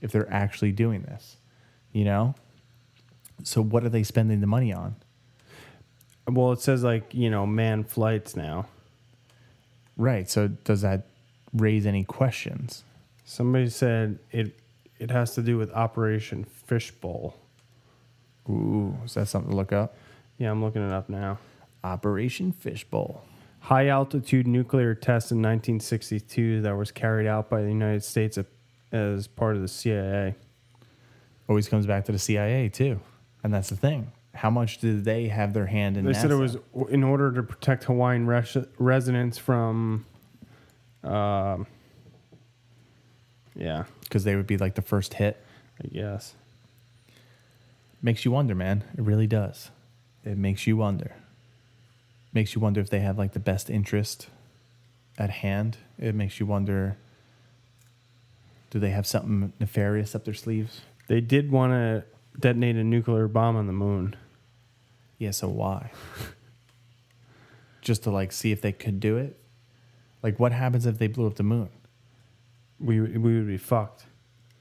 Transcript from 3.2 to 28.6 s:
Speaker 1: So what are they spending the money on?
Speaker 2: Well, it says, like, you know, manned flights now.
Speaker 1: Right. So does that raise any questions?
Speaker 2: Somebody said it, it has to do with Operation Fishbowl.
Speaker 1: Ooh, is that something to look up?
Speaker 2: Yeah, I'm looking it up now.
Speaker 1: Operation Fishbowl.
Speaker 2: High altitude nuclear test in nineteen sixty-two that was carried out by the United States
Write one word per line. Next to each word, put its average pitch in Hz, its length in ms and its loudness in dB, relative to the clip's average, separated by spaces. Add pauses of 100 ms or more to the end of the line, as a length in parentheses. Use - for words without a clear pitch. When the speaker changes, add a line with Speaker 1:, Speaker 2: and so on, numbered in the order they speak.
Speaker 1:
So - 180 0
what 110 220 2
are 120 60 0
they 113 140 2
spending 110 380 2
the 101 60 2
money 113 260 2
on? 92 220 -8 (1300)
Speaker 2:
Well, 123 260 4
it 120 80 -4
says, 131 220 2
like, 117 300 0
you 120 160 2
know, 101 160 2
manned 110 440 0
flights - 460 0
now. 80 300 -6 (1300)
Speaker 1:
Right. 113 340 0
So 104 180 2
does 101 340 0
that 95 240 0 (480)
raise 110 320 2
any 98 180 2
questions? - 800 -4 (420)
Speaker 2:
Somebody 123 440 0
said 113 500 0 (120)
it, 110 280 -4 (400)
it 117 120 -6
has 120 240 0
to 123 60 -2
do 117 160 2
with 110 140 -4
Operation 110 720 -2
Fishbowl. - 920 -6 (1120)
Speaker 1:
Ooh, 104 560 -2
is 117 80 -12
that 104 140 -2
something - 240 -4
to 98 40 -2
look 98 160 -2
up? 101 240 0 (420)
Speaker 2:
Yeah, 113 140 -2
I'm 107 120 -2
looking 107 220 -2
it 98 60 -2
up 95 160 -4
now. 101 300 -6 (460)
Speaker 1:
Operation 104 680 -2
Fishbowl. - 720 -6 (380)
Speaker 2:
High 135 260 4
altitude 135 600 2
nuclear 123 480 2
test 117 360 0
in 113 100 2
nineteen 110 380 2
sixty-two 110 840 -2
that 101 140 0
was 104 160 -4
carried 110 360 0
out 107 220 0
by 110 120 0
the 104 60 0
United 107 360 0
States 110 360 -2 (520)